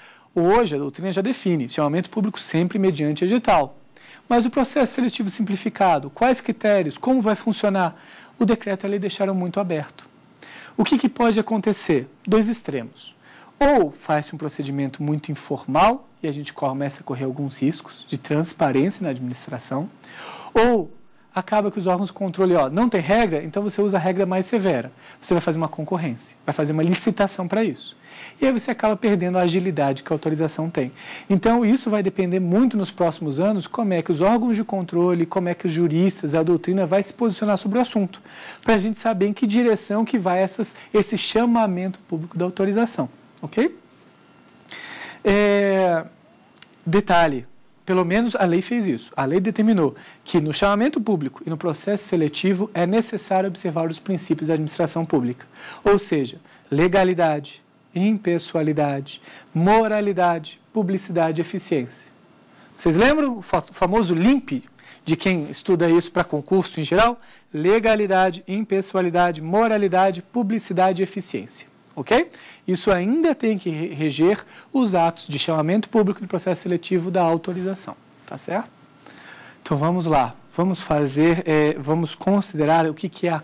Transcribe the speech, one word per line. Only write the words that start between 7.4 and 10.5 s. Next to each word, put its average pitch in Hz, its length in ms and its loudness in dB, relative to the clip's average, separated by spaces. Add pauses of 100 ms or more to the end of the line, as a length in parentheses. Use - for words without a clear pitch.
O 233 80 2
decreto 202 380 0
e - 20 -6
a 196 60 -2
lei 202 80 -2
deixaram 196 340 -2
muito 180 260 -2
aberto. 170 480 -6 (680)